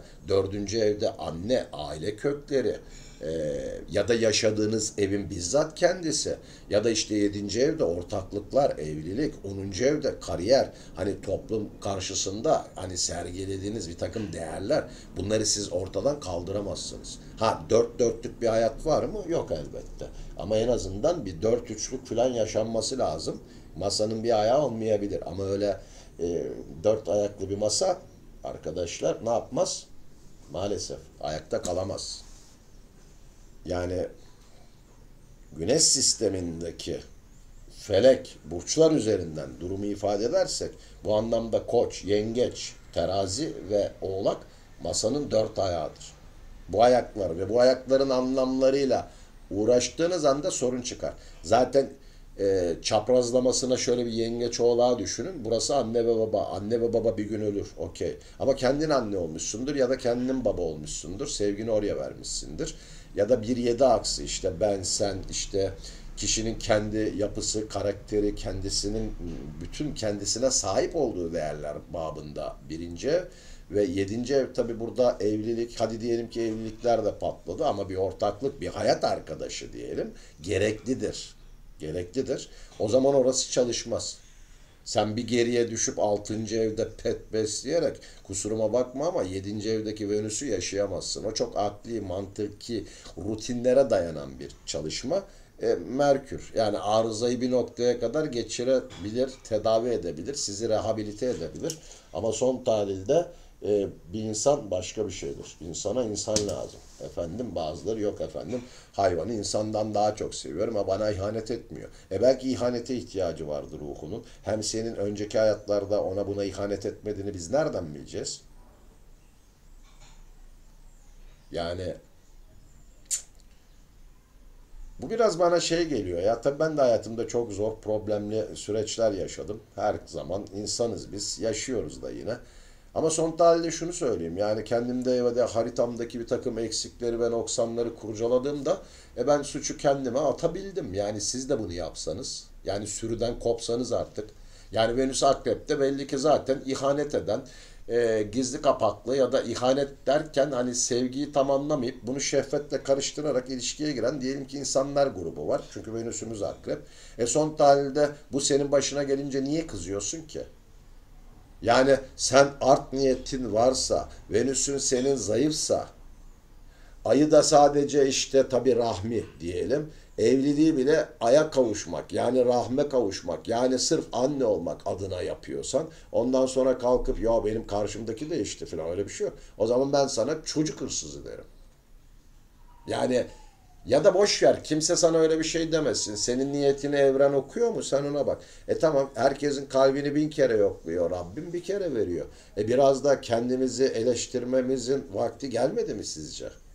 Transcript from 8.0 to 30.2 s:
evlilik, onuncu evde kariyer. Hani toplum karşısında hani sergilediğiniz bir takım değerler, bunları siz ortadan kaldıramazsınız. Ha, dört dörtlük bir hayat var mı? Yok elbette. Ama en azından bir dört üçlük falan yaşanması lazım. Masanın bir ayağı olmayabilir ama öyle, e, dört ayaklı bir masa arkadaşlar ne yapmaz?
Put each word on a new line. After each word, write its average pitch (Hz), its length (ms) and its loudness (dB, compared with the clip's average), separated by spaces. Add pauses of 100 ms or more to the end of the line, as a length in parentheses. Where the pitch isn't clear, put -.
evlilik, 78 560 -4 (100)
onuncu 98 400 -4
evde 131 360 2
kariyer. 90 500 2 (260)
Hani 92 240 -4
toplum 101 500 -4 (100)
karşısında 98 960 -2
hani 92 240 -8
sergilediğiniz 95 920 -6
bir 85 100 -12
takım 92 340 -6
değerler, 82 520 -2 (320)
bunları 107 300 0
siz 101 260 -2
ortadan 98 480 -2
kaldıramazsınız. 90 960 -8 (180)
Ha, - 340 2
dört 117 280 4
dörtlük 117 440 -2
bir 117 40 2
hayat 113 400 2
var 123 180 2
mı? 107 240 -6
Yok 160 220 -2
elbette. 71 560 -8 (300)
Ama 104 200 -2
en 113 120 2
azından 107 580 0
bir 90 160 -8
dört 113 280 2
üçlük - 360 -8
falan 120 220 2
yaşanması 113 680 0
lazım. 107 420 -2 (360)
Masanın 107 480 0
bir 113 160 4
ayağı 123 220 4
olmayabilir 110 640 0
ama 92 180 -4
öyle, 98 360 0 (400)
e, 82 260 -2 (380)
dört 107 240 2
ayaklı 101 420 -2
bir 101 80 -2
masa 180 400 0 (460)
arkadaşlar 87 800 -4
ne 117 60 0
yapmaz? 127 560 -2 (640)